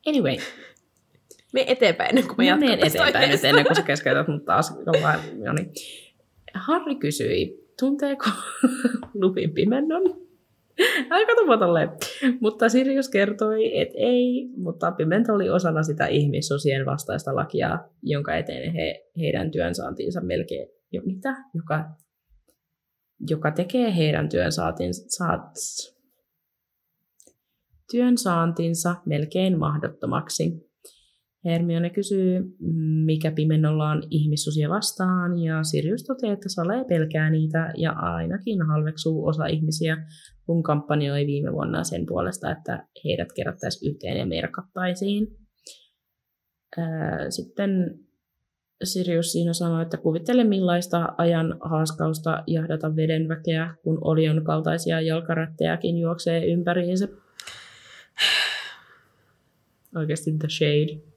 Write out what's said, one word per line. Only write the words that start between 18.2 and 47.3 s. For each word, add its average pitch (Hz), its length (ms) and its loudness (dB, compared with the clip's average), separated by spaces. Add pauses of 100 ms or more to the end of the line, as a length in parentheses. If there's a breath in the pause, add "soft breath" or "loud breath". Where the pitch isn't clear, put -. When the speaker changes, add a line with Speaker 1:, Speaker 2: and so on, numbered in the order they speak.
Speaker 1:
eteen - 360 -6
he, - 320 -4 (140)
heidän 160 320 -2
työnsaantinsa 175 680 -4
melkein, - 480 -6 (240)
jo, 185 120 -6
mitä? 220 320 -4 (180)
Joka, 156 300 -4 (1500)
joka 156 200 0
tekee 214 460 0
heidän 156 320 2
työnsaantin-, 156 680 -2 (140)
saat-, - 840 -6 (2000)
työnsaantinsa 175 1040 2 (100)
melkein 160 520 0
mahdottomaksi. 156 1080 -2 (760 soft breath)
Hermione 170 460 0
kysyy, 185 680 0 (480)
mikä 160 280 2
pimennolla 156 580 2
on 156 200 0
ihmissusia 151 580 0
vastaan, 180 720 0
ja 160 240 0
Sirius 156 420 -2
toteaa, 254 280 -4
että 202 160 -6
Sale 196 360 -2
pelkää 160 460 0
niitä 156 460 0
ja 165 160 0
ainakin 170 760 -2
halveksuu 156 600 0
osa 156 200 0
ihmisiä, 156 500 -2 (500 loud breath)
kun 170 160 0
kampanjoi 147 640 0
viime 143 260 -2
vuonna 151 320 -2
sen - 220 -4
puolesta, - 440 -4
että - 360 -8 (180)
heidät - 280 -4
kerättäisiin - 580 -6
yhteen - 280 -6
ja - 80 -4
merkattaisiin. 185 1080 -4 (1400 soft breath)
Ää, 160 540 -4